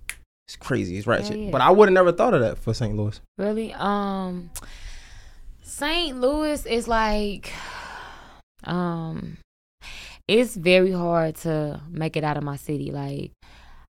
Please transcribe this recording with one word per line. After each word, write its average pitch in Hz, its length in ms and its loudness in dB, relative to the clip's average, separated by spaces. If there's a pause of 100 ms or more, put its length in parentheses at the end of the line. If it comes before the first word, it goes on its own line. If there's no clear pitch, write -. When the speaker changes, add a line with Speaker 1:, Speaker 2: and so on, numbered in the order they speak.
(480)
Speaker 1:
it's - 80 -18
crazy, 98 420 -4
it's 104 80 -10
ratchet. 113 220 2
Speaker 2:
Hell 214 80 -4
yeah. 214 140 -6
Speaker 1:
But 135 100 2
I 135 100 8
would've 202 240 10
never 185 180 8
thought 220 220 4
of 147 60 4
that 110 180 2
for 113 160 -2
Saint 107 220 -2
Louis. 104 240 -4 (180)
Speaker 2:
Really? 214 360 -4
Um, 190 760 -4 (1120)
Saint 302 580 -4
Louis 294 460 0
is 226 220 -2
like, 214 640 0 (1120)
um, 165 760 -6 (880)
it's 226 260 2
very 185 380 4
hard 170 440 0
to 151 440 -2 (100)
make 160 260 -4
it 151 80 0
out 147 120 -2
of 143 80 -6
my 143 120 -6
city. 143 340 -6
Like, 139 420 -8 (580)